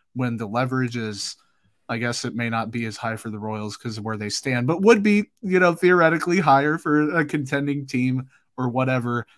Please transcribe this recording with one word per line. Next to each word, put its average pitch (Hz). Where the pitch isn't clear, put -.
when 123
the 113
leverage 123
is, 107
I 117
guess 120
it 120
may 117
not 110
be 117
as 107
high 113
for 110
the 107
Royals 107
'cause 110
of 104
where 110
they 104
stand, 123
but 170
would 214
be, 208
you 185
know, 175
theoretically 175
higher 151
for 151
a 160
contending 143
team 127
or 127
whatever. 120